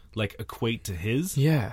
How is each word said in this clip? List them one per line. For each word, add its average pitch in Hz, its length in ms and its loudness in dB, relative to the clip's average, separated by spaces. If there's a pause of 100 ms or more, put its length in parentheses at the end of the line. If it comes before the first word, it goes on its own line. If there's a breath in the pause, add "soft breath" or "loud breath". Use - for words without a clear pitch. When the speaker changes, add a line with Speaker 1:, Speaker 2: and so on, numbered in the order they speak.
(140)
Speaker 1:
like, 107 240 -4
equate 117 460 -4
to 101 100 -6
his. 117 440 0
Speaker 2:
Yeah. 147 340 4